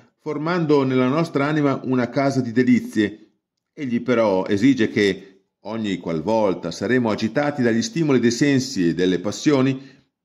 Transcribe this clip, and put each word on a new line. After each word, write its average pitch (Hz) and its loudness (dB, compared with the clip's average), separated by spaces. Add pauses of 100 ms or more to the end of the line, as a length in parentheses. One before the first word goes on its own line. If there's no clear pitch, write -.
(180)
formando 151 0
nella 131 2
nostra 147 0
anima 147 0
una 127 0
casa 135 0
di 117 -4
delizie. 110 0 (440)
Egli 120 -6
però 113 2
esige 107 2
che, - -2 (160)
ogni 104 -6
qualvolta 87 -2
saremo 113 0
agitati 135 -2
dagli 113 2
stimoli 147 0
dei 110 2
sensi 131 0
e 82 0
delle 90 0
passioni, 131 -2 (260)